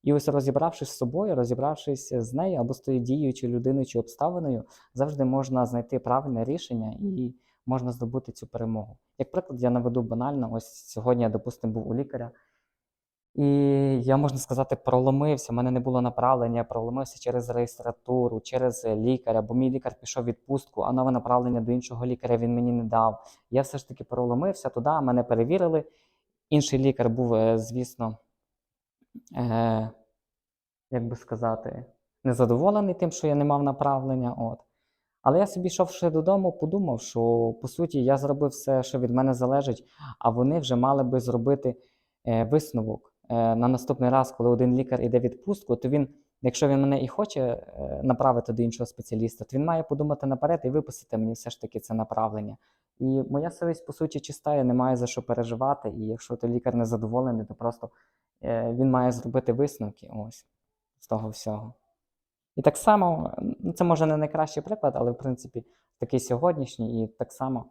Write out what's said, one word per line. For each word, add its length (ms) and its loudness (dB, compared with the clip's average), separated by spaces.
І 100 4
ось 140 2
розібравшись 600 0
з 80 -14
собою, 380 -2
розібравшись 760 -2
з 200 -2
нею 260 0
або 140 -2
з 60 -8
тією 240 0
дією, 300 0
чи 140 -6
людиною, 380 0
чи 140 -2
обставиною, 640 -2
завжди 320 0
можна 400 0
знайти 340 -4
правильне 440 0
рішення 560 -6
і 360 -4
можна 260 -2
здобути 400 -6
цю 160 -16
перемогу. 500 -6
Як 140 -6
приклад, 300 -4
я 80 4
наведу 320 2
банально, 520 -2
ось 200 -8
сьогодні 500 0
я, 60 2
допустим, 420 -4
був 160 -6
у 80 -2
лікаря, 360 -6
і 100 2
я, 160 4
можна 200 2
сказати, 380 -2
проломився, 800 2
в 20 -2
мене 160 0
не 80 2
було 220 0
направлення, 640 2
проломився 560 -6
через 300 -2
реєстратуру, 880 -2
через, 460 -2
е, 100 2
лікаря, 460 2
бо 120 -4
мій 160 4
лікар 300 -4
пішов 240 -6
в 20 -4
відпустку, 560 -4
а 100 0
нове 200 2
направлення 500 0
до 100 -2
іншого 340 -4
лікаря 320 0
він 180 0
мені 160 0
не 120 0
дав. 400 2
Я 100 4
все 160 -6
ж 100 -12
таки 160 -16
проломився 680 -2
туди, 200 -2
мене 220 2
перевірили. 600 2
Інший 300 2
лікар 300 2
був, 240 2
е, 240 4
звісно, 600 -6
е, 540 0
як 160 -4
би 80 -6
сказати, 680 -6
незадоволений 680 4
тим, 180 0
що 160 -4
я 80 2
не 100 4
мав 180 2
направлення, 720 0
от. 260 -6
Але 180 4
я 80 4
собі 200 -4
йшов 220 0
ще 200 0
додому, 420 2
подумав, 500 -2
що, 600 2
по 60 -8
суті, 360 -2
я 140 6
зробив 320 0
все, 340 0
що 160 -4
від 120 0
мене 220 2
залежить, 500 0
а 100 2
вони 300 2
вже 160 -2
мали 280 2
би 160 0
зробити, 560 2
е, 160 4
висновок, 720 0
е, 260 2
на 120 4
наступний 420 2
раз, 220 4
коли 180 2
один 260 4
лікар 260 0
іде 180 4
в 20 4
відпустку, 540 -2
то 140 -4
він, 180 2
якщо 260 2
він 140 4
мене 220 2
і 40 -4
хоче, 340 -4
е, 600 -4
направити 500 2
до 100 2
іншого 240 -2
спеціаліста, 580 -6
то 120 -6
він 80 0
має 180 0
подумати 440 -2
наперед 360 0
і 60 0
виписати 480 -4
мені 160 -2
все 160 -10
ж 120 -14
таки 180 -10
це 140 -8
направлення. 640 -4
І 300 0
моя 220 -2
совість, 340 -4
по 80 -12
суті, 260 -4
чиста, 360 -4
я 80 2
не 100 4
маю 240 2
за 100 -2
що 140 -6
переживати, 680 -2
і 180 -6
якщо 280 -6
той 140 -4
лікар 260 -2
незадоволений, 720 0
то 80 -16
просто, 360 -6
е, 300 -2
він 180 4
має 200 4
зробити 420 -2
висновки, 600 -4
ось, 320 -14
з 80 -20
того 220 -4
всього. 440 -8
І 60 -4
так 160 4
само, 560 2
ну, 140 -4
це 100 0
може 220 4
не 120 2
найкращий 460 -2
приклад, 320 -2
але, 160 0
в 60 -6
принципі, 480 -8
такий 200 -2
сьогоднішній, 840 -2
і 40 -2
так 240 -10
само 400 -6